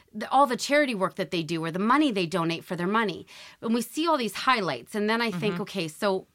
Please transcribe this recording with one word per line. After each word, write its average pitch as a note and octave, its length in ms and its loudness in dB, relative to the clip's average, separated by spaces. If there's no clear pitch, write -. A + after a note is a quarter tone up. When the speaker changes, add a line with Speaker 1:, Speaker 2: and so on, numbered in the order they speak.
Speaker 1:
the, G#3+ 180 -8
all C#4 160 6
the A#3+ 100 -2
charity C#4 380 2
work F#3 200 -2
that F#3+ 160 -4
they F3 120 0
do, D#3+ 200 -4
or E3 80 -4
the F3+ 80 -2
money C4 320 4
they F#3 160 0
donate E3 360 -2
for F3+ 120 -8
their F3 120 -2
money. G3+ 380 0
And A3+ 140 -2
we B3 80 2
see D#4 240 -2
all D#4 100 4
these A3+ 180 -2
highlights. F3 600 0
And G#3 140 0
then A3+ 120 2
I A#3 100 0
think, F3+ 220 0
Speaker 2:
Mm-hmm. F3+ 100 -4
Speaker 1:
okay, F#3 240 -4
so F#3+ 480 -2